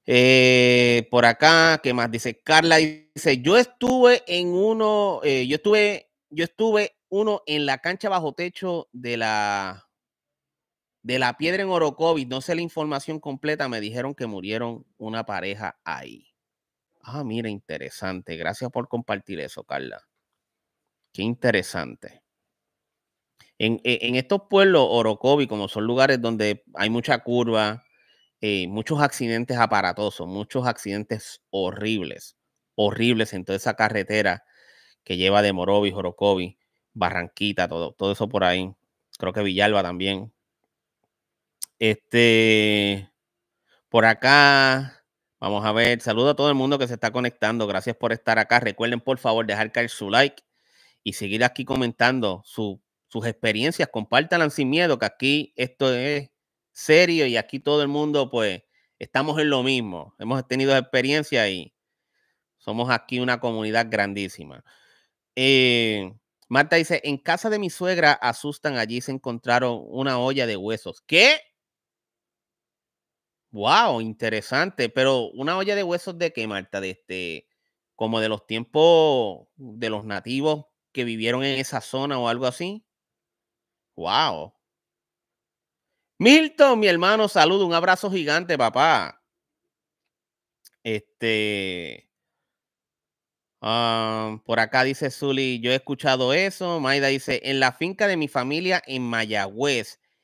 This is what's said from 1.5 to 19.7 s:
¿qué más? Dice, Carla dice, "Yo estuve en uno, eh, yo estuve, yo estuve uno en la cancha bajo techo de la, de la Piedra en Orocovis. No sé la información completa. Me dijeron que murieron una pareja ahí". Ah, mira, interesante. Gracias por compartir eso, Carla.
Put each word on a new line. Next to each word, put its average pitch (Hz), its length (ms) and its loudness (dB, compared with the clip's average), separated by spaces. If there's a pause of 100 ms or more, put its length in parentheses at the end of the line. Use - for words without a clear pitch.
¿qué 127 120 0
más? 117 180 -2
Dice, 117 320 -6
Carla 160 340 6
dice, 156 640 -2
"Yo 175 160 4
estuve 247 720 4
en 175 220 -2
uno, 208 760 0
eh, 135 240 0
yo 143 80 -2
estuve, 208 560 0 (180)
yo 156 140 -4
estuve 208 540 -2 (120)
uno 208 360 -2
en 151 200 -2
la 135 140 0
cancha 190 300 -4
bajo 160 240 -2
techo 175 580 -8
de 120 260 -8
la, 104 680 -4 (1120)
de 127 180 -4
la 123 180 -2
Piedra 185 260 -2
en 190 60 -4
Orocovis. 160 580 0
No 131 140 -8
sé 175 140 -6
la 170 60 -4
información 156 580 -6
completa. 147 500 -6
Me 113 120 -6
dijeron 123 340 -6
que 123 120 -8
murieron 110 580 -8 (120)
una 110 280 -8
pareja 98 580 -8
ahí". 67 500 -14 (680)
Ah, 139 220 -12
mira, 113 260 -6
interesante. 85 880 -10
Gracias 87 340 -8
por - 180 -8
compartir 101 520 -8
eso, - 240 -14
Carla. 65 380 -10 (1080)